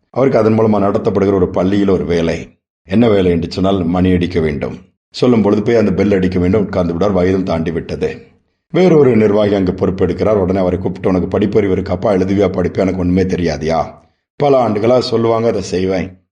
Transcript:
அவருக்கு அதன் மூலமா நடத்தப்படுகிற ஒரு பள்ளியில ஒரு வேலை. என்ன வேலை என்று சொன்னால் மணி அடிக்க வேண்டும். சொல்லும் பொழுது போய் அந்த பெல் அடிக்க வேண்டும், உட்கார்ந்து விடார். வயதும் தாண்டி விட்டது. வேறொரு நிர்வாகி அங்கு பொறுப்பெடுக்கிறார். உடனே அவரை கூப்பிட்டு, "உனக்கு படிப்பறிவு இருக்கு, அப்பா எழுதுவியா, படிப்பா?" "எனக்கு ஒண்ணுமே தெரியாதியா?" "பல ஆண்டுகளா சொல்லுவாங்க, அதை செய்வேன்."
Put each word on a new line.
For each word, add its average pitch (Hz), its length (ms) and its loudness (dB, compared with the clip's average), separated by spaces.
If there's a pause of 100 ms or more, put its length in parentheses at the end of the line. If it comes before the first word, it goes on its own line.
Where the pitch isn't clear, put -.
அவருக்கு 123 300 0
அதன் 110 200 2
மூலமா 110 180 2
நடத்தப்படுகிற 98 560 0
ஒரு 92 120 2
பள்ளியில 98 440 0
ஒரு 85 160 0
வேலை. 82 440 -2 (400)
என்ன 113 200 2
வேலை 95 220 2
என்று 85 200 -2
சொன்னால் 95 340 -2
மணி 90 260 2
அடிக்க 87 280 0
வேண்டும். 69 380 -4 (320)
சொல்லும் 123 320 2
பொழுது 104 220 2
போய் 117 120 0
அந்த 107 160 2
பெல் 98 200 0
அடிக்க 92 280 0
வேண்டும், 92 220 2
உட்கார்ந்து 87 360 -4
விடார். 98 140 0
வயதும் 92 320 0
தாண்டி 82 280 -4
விட்டது. 80 560 -8 (420)
வேறொரு 151 460 4
நிர்வாகி 107 380 2
அங்கு 95 180 0
பொறுப்பெடுக்கிறார். 92 640 0
உடனே 95 240 0
அவரை 90 200 0
கூப்பிட்டு, 92 300 -4
"உனக்கு 92 300 0
படிப்பறிவு 104 320 0
இருக்கு, 98 200 -4
அப்பா 95 220 -2
எழுதுவியா, 95 360 0
படிப்பா?" 90 280 -4
"எனக்கு 92 220 0
ஒண்ணுமே 90 240 2
தெரியாதியா?" 80 720 -2 (420)
"பல 135 320 2
ஆண்டுகளா 110 320 2
சொல்லுவாங்க, 113 480 0
அதை 104 140 -2
செய்வேன்." 92 560 -4 (140)